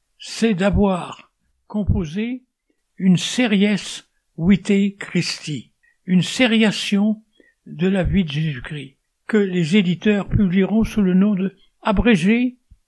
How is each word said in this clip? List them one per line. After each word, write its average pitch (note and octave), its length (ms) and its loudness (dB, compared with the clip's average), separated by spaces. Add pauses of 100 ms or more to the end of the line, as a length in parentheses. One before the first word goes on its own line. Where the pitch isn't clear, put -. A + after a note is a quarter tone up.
(180)
C'est - 360 -2
d'avoir F#3+ 800 -2 (340)
composé G#3 800 -6 (520)
une F#3 200 2
series G#3 880 -2 (360)
vitae G3 600 2
Christi, - 720 -6 (340)
une F3+ 160 2
sériation G#3+ 1000 0 (440)
de D3+ 220 -4
la F#3+ 160 0
vie F3+ 200 2
de D3 60 -8
Jésus-Christ, C#3+ 680 -6 (300)
que - 100 0
les F3+ 400 2
éditeurs G3 520 2
publieront G3 560 2
sous - 180 -2
le F3+ 120 2
nom G3+ 200 4
de F#3 220 -4 (260)
abrégé A3 720 2 (320)